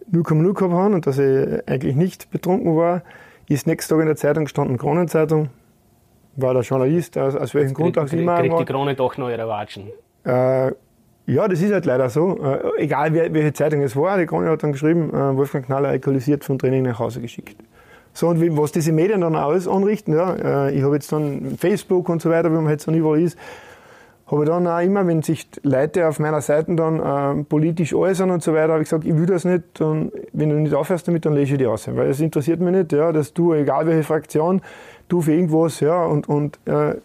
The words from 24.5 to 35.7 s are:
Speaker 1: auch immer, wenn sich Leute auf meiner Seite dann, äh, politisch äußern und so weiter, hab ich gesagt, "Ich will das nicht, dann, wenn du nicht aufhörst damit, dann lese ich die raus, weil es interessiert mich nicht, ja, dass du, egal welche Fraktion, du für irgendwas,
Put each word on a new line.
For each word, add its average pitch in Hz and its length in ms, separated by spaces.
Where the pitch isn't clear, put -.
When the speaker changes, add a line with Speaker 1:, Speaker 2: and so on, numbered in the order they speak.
Speaker 1:
auch 170 120
immer, 190 260
wenn 165 160
sich - 260
Leute 151 460
auf 151 120
meiner 151 220
Seite 160 340
dann, 151 640
äh, 147 40
politisch 160 500
äußern 170 380
und 147 100
so 160 120
weiter, 160 200
hab 160 80
ich 151 40
gesagt, 160 200
"Ich 170 100
will 165 120
das 185 180
nicht, 180 180
dann, 156 320
wenn 151 160
du 147 60
nicht 151 180
aufhörst 151 340
damit, 170 180
dann 156 80
lese 143 200
ich 139 60
die 135 60
raus, 110 280
weil 127 160
es 135 100
interessiert 160 400
mich 180 140
nicht, 185 180
ja, 165 200
dass 156 220
du, 170 200
egal 147 340
welche 160 160
Fraktion, 156 580
du 175 140
für 151 120
irgendwas, 160 460